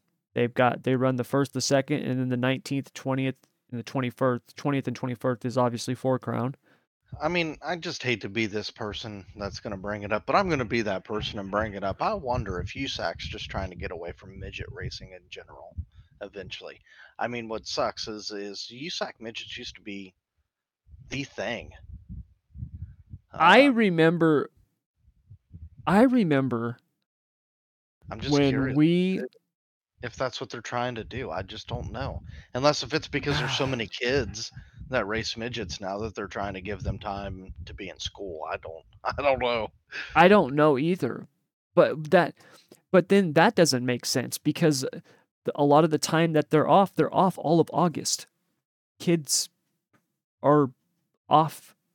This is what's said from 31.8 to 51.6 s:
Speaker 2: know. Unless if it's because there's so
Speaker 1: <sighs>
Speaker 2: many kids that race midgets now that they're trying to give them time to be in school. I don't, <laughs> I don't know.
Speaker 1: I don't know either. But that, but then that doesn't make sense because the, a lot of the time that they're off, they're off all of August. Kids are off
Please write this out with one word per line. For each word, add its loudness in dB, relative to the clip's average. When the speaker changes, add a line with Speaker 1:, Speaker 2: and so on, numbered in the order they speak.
Speaker 2:
know. -8
Unless 4
if -6
it's -4
because -2
there's -2
so 0
Speaker 1:
<sighs> -
Speaker 2:
many -2
kids -2
that 0
race -4
midgets -8
now -6
that -6
they're -8
trying -6
to -8
give -8
them -4
time -10
to -16
be -12
in -16
school. -10
I -6
don't, -14
<laughs> -
I -6
don't 2
know. -2
Speaker 1:
I 8
don't 6
know 6
either. -2
But 4
that, 4
but 6
then 4
that 6
doesn't 4
make -2
sense -2
because 2
the, -2
a 2
lot 8
of 4
the 2
time 2
that 2
they're 4
off, 6
they're 2
off 2
all 4
of 4
August. 0
Kids 0
are 4
off 2